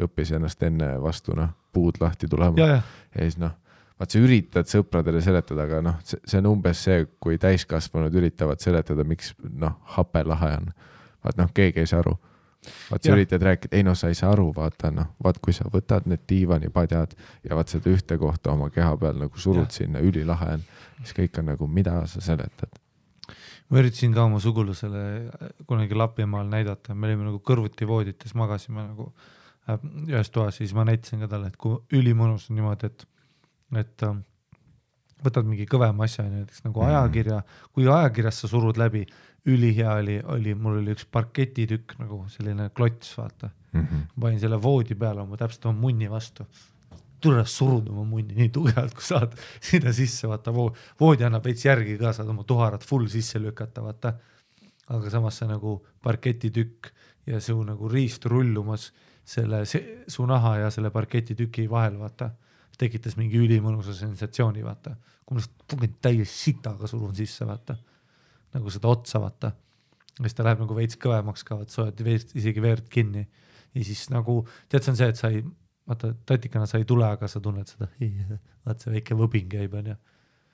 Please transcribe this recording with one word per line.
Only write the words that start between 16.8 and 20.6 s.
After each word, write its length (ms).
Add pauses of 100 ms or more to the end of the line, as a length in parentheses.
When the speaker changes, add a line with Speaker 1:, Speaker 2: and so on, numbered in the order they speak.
Speaker 1:
ja 160
vaat 140
seda 180
ühte 320
kohta 300
oma 180
keha 260
peal 220
nagu 160
surud 320
Speaker 2:
Ja. 80
Speaker 1:
sinna, 240
ülilahe 560
on, 80 (380)